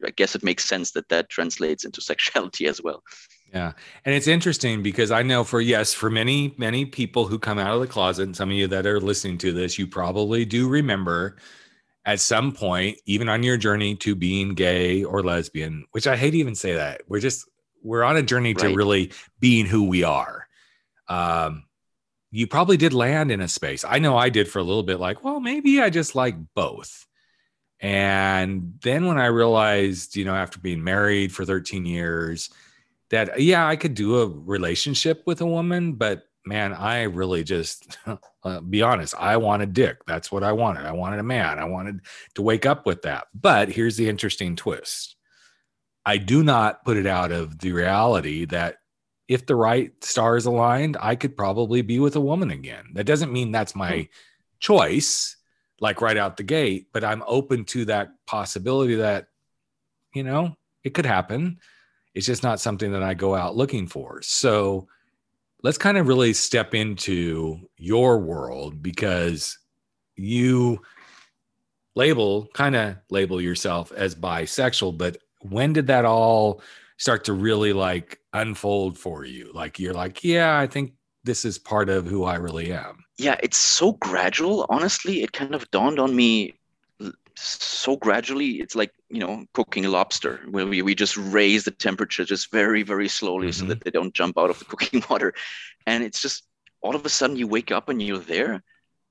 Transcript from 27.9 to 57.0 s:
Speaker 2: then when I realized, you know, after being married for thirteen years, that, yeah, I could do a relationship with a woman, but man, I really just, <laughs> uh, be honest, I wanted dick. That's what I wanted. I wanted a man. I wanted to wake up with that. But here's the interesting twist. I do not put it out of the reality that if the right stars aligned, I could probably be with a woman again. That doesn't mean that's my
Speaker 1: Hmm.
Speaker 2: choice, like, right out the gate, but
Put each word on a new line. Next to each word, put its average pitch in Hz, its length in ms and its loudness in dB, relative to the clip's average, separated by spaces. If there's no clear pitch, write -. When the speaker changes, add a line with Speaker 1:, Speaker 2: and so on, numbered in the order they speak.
Speaker 2:
then 147 240 0
when 165 120 2
I 127 80 4
realized, 107 880 2
you 101 100 -2
know, 95 120 -2
after 92 240 -6
being 87 240 -4
married 98 480 2
for 95 120 -6
thirteen 92 400 -4
years, 82 640 -4
that, 110 320 0
yeah, 170 260 4
I 156 80 2
could 151 200 -4
do 110 260 2
a 113 80 2
relationship 92 1000 -2
with 170 140 -2
a 170 60 0
woman, 170 480 0
but 107 340 -2
man, 101 260 -2
I 110 300 -2
really 92 400 -2
just, 82 560 -6
<laughs> - 240 -20
uh, 92 160 -6
be 95 220 0
honest, 110 360 2
I 101 180 2
wanted 104 360 2
dick. - 340 2
That's 82 240 -6
what 98 140 -4
I 104 80 2
wanted. 113 340 0
I 85 60 -8
wanted 92 260 -4
a 104 60 -6
man. 101 340 -2
I 80 60 -6
wanted 92 340 -6
to 101 60 -4
wake 110 220 2
up 143 220 2
with 87 160 -2
that. 71 320 -6
But 110 360 4
here's 113 260 0
the 110 120 2
interesting 95 460 -4
twist. - 600 -8
I 104 120 2
do 120 260 4
not 117 400 4
put 117 120 2
it 98 120 0
out 90 240 0
of 80 260 -6
the 92 140 -4
reality 87 720 2
that 85 320 -4
if 123 200 0
the 135 100 4
right 117 360 4
stars 117 440 2
aligned, 123 540 2
I 113 140 0
could 131 220 -4
probably 110 460 0
be 120 180 0
with 143 160 2
a 151 40 2
woman 156 300 0
again. 127 440 -12
That 104 120 -4
doesn't 147 260 2
mean 123 200 -2
that's 107 240 -2
my 87 200 -2
Speaker 1:
Hmm. 80 60 -4
Speaker 2:
choice, - 800 2
like, 107 200 -2
right 110 160 2
out 101 200 0
the 107 60 -10
gate, 101 500 -2
but 110 120 -2